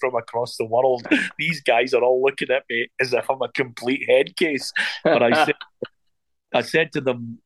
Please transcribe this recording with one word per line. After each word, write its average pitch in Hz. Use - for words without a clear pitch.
from 127
across 120
the 120
world, 120
these 151
guys 123
are 117
all 127
looking 135
at 131
me 120
as 127
if 113
I'm 135
a 117
complete 127
head 139
case. 147
But 147
I 147
said, 151
<laughs> -
I 123
said 160
to 151
them, 120